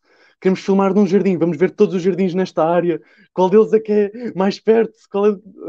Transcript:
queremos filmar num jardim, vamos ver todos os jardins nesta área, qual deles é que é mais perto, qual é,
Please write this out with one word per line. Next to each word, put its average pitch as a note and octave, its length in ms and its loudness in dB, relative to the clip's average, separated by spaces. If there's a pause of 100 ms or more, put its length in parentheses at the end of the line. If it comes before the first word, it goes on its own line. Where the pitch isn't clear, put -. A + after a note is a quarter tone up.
(420)
queremos F#3+ 200 0
filmar G3 320 0
num G3+ 140 4
jardim, F#3+ 300 0
vamos E3 200 -2
ver F3 140 0
todos F#3 240 0
os F#3+ 60 -4
jardins F3+ 320 -2
nesta F#3 320 -2
área, E3+ 360 -2 (320)
qual F#3 160 0
deles G#3+ 240 4
é A3 60 4
que G#3+ 120 -6
é G#3 440 -2
mais F#3+ 240 -2
perto, A3 340 0 (180)
qual G3+ 160 0
é, G#3 100 0 (320)